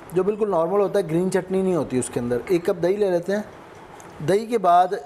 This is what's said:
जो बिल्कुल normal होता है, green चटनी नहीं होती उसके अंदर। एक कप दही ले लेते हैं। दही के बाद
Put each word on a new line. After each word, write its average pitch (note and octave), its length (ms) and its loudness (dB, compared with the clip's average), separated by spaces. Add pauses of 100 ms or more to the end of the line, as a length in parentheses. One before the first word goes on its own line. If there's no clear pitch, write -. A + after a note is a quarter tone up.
(140)
जो F#3 100 2
बिल्कुल G#3 260 -2
normal F3+ 300 0
होता G3 200 2
है, F#3 80 -2
green F3 220 0
चटनी F#3+ 340 -2
नहीं F#3 120 2
होती B2+ 240 -2
उसके B2+ 200 -4
अंदर। A#2+ 220 -2 (100)
एक E3+ 140 2
कप G3 100 0
दही F3 220 0
ले G3+ 140 2
लेते F3+ 220 -2
हैं। G#3 120 -4 (760)
दही G3 260 0
के A#3+ 100 0
बाद F3+ 480 4